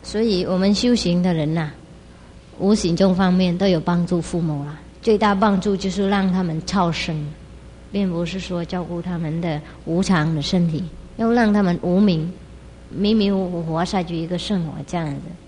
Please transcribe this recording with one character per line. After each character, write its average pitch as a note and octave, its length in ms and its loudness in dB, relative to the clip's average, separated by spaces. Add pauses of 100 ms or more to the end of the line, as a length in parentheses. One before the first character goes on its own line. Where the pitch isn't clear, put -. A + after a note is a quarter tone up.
所 - 180 -6
以 G#3 260 2
我 F3+ 120 0
们 G3 160 4
修 B3 220 4
行 F3 260 2
的 F3+ 100 2
人 D#3 220 0
呐， D#3+ 160 -2 (880)
无 G3 160 4
形 F3 220 2
中 F#3 180 4
方 F#3 180 4
面 F3+ 240 2
都 F#3+ 120 0
有 F3+ 120 4
帮 F3 280 0
助 F3 120 0
父 E3 220 -4
母 D3+ 240 -2
啦。 D3+ 140 -12 (200)
最 A3+ 160 4
大 G3+ 200 4
帮 G3+ 260 4
助 G3 160 0
就 F#3+ 140 -4
是 G3 180 0
让 F#3+ 220 2
他 F#3 100 2
们 D#3+ 240 -2
超 F3+ 260 2
生， D#3 320 -4 (680)
并 G3 180 0
不 E3+ 160 -2
是 F3 140 -6
说 F3 260 -6
照 F3+ 180 -6
顾 E3+ 160 -8
他 F3 200 -6
们 E3 220 -4
的 D#3 200 -4 (240)
无 E3+ 160 0
常 D#3+ 320 2
的 D3+ 80 -2
身 F3 260 0
体， D#3+ 160 -2 (340)
要 A3+ 140 0
让 A#3 220 4
他 G#3 80 4
们 F3 220 2
无 F3+ 160 2
明， F3+ 340 2 (560)
迷 G3+ 240 0
迷 G3+ 160 4
糊 F#3+ 200 0
糊 F3 120 -4
活 D#3+ 240 0
下 F#3+ 160 -2
去 E3+ 140 -4
一 D#3+ 100 -4
个 F3 140 -4
生 F3+ 260 -2
活 C#3+ 80 -6 (140)
这 F3+ 100 -6
样 E3 100 -2
子。 C#3 140 -6 (260)